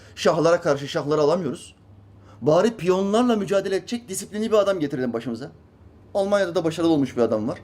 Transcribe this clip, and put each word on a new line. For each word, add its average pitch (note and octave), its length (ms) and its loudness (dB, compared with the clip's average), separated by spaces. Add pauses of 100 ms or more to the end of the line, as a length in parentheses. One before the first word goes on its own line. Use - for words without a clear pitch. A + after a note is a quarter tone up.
(140)
şahlara E3 460 2
karşı C#3+ 280 -2
şahları D3+ 320 -2
alamıyoruz, D#3 540 0 (680)
bari F3 360 2
piyonlarla G3 600 0
mücadele F#3+ 400 -2
edecek A#3 320 -8
disiplinli G3+ 440 -6
bir A3 40 4
adam G3 240 2
getirelim B2+ 320 -4
başımıza." A#2+ 380 -6 (640)
Almanya'da G3 400 0
da F3 100 0
başarılı E3 280 0
olmuş C#3 240 0
bir A#2+ 60 2
adam A2 260 0
var. F3 160 -8